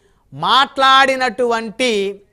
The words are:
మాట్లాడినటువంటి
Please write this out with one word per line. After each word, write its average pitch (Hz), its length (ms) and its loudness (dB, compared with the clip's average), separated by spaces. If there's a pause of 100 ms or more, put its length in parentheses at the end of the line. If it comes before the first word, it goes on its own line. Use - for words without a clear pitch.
(340)
మాట్లాడినటువంటి 240 1900 0 (120)